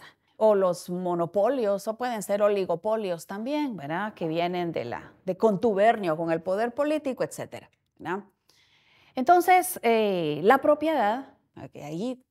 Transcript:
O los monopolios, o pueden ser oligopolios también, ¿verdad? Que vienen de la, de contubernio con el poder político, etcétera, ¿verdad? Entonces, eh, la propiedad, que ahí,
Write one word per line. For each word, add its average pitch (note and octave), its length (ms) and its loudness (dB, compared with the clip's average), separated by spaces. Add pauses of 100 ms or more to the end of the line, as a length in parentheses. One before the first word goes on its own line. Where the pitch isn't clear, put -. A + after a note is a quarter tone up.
(380)
O G#3+ 180 6
los F#3 340 0
monopolios, F#3+ 1000 -2
o A3 80 -4
pueden A#3+ 280 -6
ser G#3 180 -2
oligopolios G3 840 0
también, B3 500 -6
¿verdad? E3+ 360 -6
Que F3 140 -6
vienen E3+ 440 -2
de A#2+ 140 -4
la, A2 280 -10 (120)
de F#3 120 -4
contubernio G#3 800 2
con E3 140 -2
el E3 100 -2
poder G#3+ 320 -4
político, D4 500 -2
etcétera, - 460 -10 (280)
¿verdad? F#3 260 -6 (920)
Entonces, F4 680 4
eh, F#3+ 600 2
la A#3 140 6
propiedad, C#4+ 760 0 (380)
que - 120 -16
ahí, G#3 480 -8